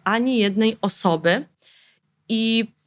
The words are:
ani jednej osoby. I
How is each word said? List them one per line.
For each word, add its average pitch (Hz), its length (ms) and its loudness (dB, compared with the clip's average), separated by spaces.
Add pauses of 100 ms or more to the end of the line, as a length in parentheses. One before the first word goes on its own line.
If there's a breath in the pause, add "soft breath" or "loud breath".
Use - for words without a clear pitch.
ani 233 340 0
jednej 214 420 0
osoby. 180 640 0 (840 soft breath)
I 226 360 0 (220)